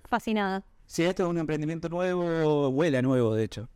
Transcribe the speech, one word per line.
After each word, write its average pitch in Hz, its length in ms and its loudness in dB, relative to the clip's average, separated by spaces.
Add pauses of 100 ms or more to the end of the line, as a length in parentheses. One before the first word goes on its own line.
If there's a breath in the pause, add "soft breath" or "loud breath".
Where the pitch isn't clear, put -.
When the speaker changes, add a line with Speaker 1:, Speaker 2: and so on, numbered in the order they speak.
Speaker 1:
fascinada. 202 600 -2 (200)
Speaker 2:
Sí, - 200 -2
esto 185 180 0
es 175 80 0
un 170 80 -2
emprendimiento 156 500 -4
nuevo, 165 800 0
huele 139 300 2
a 123 40 2
nuevo, 123 320 2
de 110 100 0
hecho. 104 320 -8